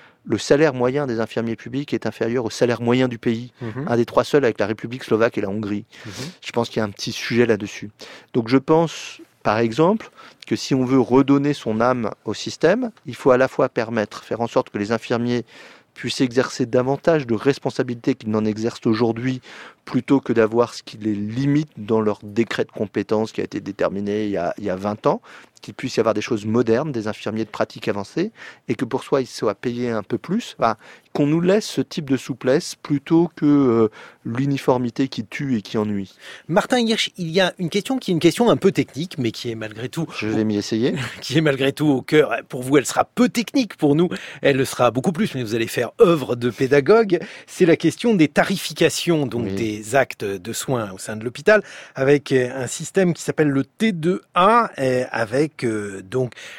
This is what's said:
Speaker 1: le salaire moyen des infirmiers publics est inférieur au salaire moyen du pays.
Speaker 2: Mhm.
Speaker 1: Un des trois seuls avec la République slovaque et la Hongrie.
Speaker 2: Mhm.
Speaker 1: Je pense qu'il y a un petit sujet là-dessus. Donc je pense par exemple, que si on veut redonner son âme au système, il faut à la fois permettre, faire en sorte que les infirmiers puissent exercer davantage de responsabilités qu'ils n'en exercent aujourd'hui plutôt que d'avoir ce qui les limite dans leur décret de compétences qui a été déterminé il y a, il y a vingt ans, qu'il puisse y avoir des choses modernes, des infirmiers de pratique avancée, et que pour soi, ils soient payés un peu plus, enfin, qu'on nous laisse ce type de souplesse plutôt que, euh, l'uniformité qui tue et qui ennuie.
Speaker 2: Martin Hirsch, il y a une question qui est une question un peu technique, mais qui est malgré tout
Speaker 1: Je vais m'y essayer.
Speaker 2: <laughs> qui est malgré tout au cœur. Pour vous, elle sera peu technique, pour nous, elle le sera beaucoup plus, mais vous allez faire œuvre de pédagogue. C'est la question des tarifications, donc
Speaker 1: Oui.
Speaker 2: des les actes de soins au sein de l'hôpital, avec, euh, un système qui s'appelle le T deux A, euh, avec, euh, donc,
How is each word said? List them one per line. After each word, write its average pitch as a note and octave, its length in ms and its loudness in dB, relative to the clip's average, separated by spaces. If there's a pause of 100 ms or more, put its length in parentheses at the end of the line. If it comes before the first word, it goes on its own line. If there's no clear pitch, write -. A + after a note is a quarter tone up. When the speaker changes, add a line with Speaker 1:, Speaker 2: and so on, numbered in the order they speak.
(260)
Speaker 1:
le A2 120 0
salaire C#3+ 360 4
moyen B2+ 340 0
des A2+ 120 -2
infirmiers A2+ 360 -2
publics B2+ 380 -8
est A2+ 120 -4
inférieur A#2 400 -2
au G#2+ 40 -2
salaire A#2+ 320 0
moyen B2 260 4
du A#2+ 100 -4
pays. A#2+ 340 -4 (100)
Speaker 2:
Mhm. A#2+ 260 -8
Speaker 1:
Un A#2+ 100 2
des A#2 80 4
trois - 180 2
seuls C#3+ 200 2
avec A2+ 160 0
la G2+ 80 0
République A#2 360 -6
slovaque A2+ 340 2
et G#2 40 -2
la G2+ 80 -4
Hongrie. G#2 360 -6 (200)
Speaker 2:
Mhm. G#2+ 60 -14 (340)
Speaker 1:
Je - 60 -10
pense A#2 180 -2
qu'il - 100 -4
y - 20 0
a G#2+ 40 0
un G#2 60 -6
petit - 200 -10
sujet A#2+ 340 2
là-dessus. G#2 440 -2 (440)
Donc A#2 160 0
je C3+ 80 6
pense - 640 0 (220)
par G#2+ 160 2
exemple, D3+ 500 2 (360)
que A#2 100 -2
si - 200 -2
on B2+ 100 2
veut C3 140 4
redonner C#3 540 4
son A2 260 -4
âme A#2+ 320 0 (140)
au G#2+ 80 -6
système, G#3+ 580 0 (140)
il B2 100 -12
faut - 160 4
à B2 60 8
la C3 100 4
fois C3+ 220 0
permettre, A2+ 540 -4
faire A2+ 180 -4
en A#2 60 0
sorte - 220 -2
que - 80 -8
les G#2 140 -2
infirmiers A#2+ 540 -2 (480)
puissent - 280 -6
exercer B2+ 440 0
davantage C3 600 0
de A#2 60 0
responsabilités B2+ 840 -2
qu'ils A2 160 -6
n'en G#2+ 140 0
exercent A2 400 -4
aujourd'hui A#2 560 0 (480)
plutôt C3 300 2
que B2 140 -4
d'avoir A2+ 420 2
ce - 80 -16
qui - 140 -18
les G#2+ 180 -2
limite C#3 600 0
dans A2 240 0
leur G#2 220 0
décret G#2+ 420 -2
de - 60 -20
compétences G#2+ 600 -2
qui G#2 100 -6
a - 20 -2
été G#2 160 -6
déterminé G2+ 680 -4
il G#2 60 -4
y F#2+ 60 -2
a, F2 220 -2
il - 60 -12
y G2+ 40 -2
a F#2 60 -2
vingt G#2 320 -6
ans, F#3+ 140 0 (400)
qu'il - 120 -16
puisse - 240 -6
y - 20 0
avoir A2 140 2
des G#2+ 80 -2
choses G#2 240 -4
modernes, A#2+ 480 0
des G#2+ 160 -6
infirmiers A2 340 -6
de - 60 -8
pratique - 400 -4
avancée, G#2+ 420 -4 (380)
et - 60 0
que B2+ 100 -4
pour A#2+ 180 -6
soi, C#3+ 160 0
ils B2+ 80 -4
soient G#2+ 280 -4
payés A#2+ 340 -6
un A2 140 -4
peu A#2 140 -6
plus, - 400 -6
enfin, A2+ 200 0 (340)
qu'on C#3+ 160 2
nous D#3+ 140 2
laisse F#3+ 240 2
ce - 160 -4
type C#3 280 -6
de C3+ 60 2
souplesse B2+ 680 -2
plutôt E3 540 2
que, D#3 100 -2
euh, B2 440 4 (340)
l'uniformité C3 840 0
qui A2+ 160 -8
tue C3 320 -4
et G2+ 40 -2
qui - 160 -6
ennuie. G#2 360 -2 (340)
Speaker 2:
Martin G#3 320 2
Hirsch, A3+ 380 -2
il E3+ 120 -6
y E3+ 120 2
a F3+ 180 2
une F3 100 -4
question A#3 280 -2
qui G#3 140 -4
est - 20 2
une D#3+ 80 2
question G#3 280 4
un D#3 80 6
peu F#3 140 4
technique, - 460 -4
mais A#2 140 0
qui - 180 -8
est A2+ 60 -6
malgré A2 340 -10
tout D#3+ 160 -4 (100)
Speaker 1:
Je G#2+ 120 -4
vais A2 180 0
m'y G#2+ 100 0
essayer. A2+ 380 0 (140)
Speaker 2:
<laughs> - 140 -14
qui B2+ 160 -2
est E3 40 4
malgré C#3 320 2
tout D3+ 140 0
au C3+ 140 2
cœur. D3+ 300 4 (160)
Pour B2+ 160 -8
vous, C3+ 140 2
elle A#2+ 80 4
sera - 180 0
peu A#3+ 240 2
technique, A#3+ 480 -2
pour C#3+ 200 4
nous, F3 120 4 (340)
elle C#3 140 4
le C3 100 2
sera B2 260 2
beaucoup C3 200 0
plus, F3+ 240 -2
mais B2+ 80 -4
vous A2 120 -4
allez A2+ 120 0
faire - 320 -4
œuvre D#3 380 4
de A#2+ 140 0
pédagogue. D#3+ 680 2 (280)
C'est - 180 2
la E3 100 8
question A3+ 400 0
des D#3 140 4
tarifications, E3 960 0
donc A2+ 220 -4
Speaker 1:
Oui. G2 80 -4
Speaker 2:
des G#2+ 240 -4
les G#2+ 160 -6
actes B2+ 300 0
de G2 280 -6
soins A2+ 380 -4
au F#2+ 60 -14
sein A2 180 -10
de A2 80 -10
l'hôpital, G3 400 2 (320)
avec, C#3 360 4
euh, B2+ 220 4
un A#2+ 140 -6
système F3 460 0
qui - 100 -6
s'appelle D3+ 260 0
le C3+ 140 0
T A3 300 -2
deux E3+ 280 -2 (140)
A, G#3+ 420 4
euh, B2+ 340 0
avec, A#2+ 520 -2
euh, G#2 380 -4
donc, A#2 320 -4 (260)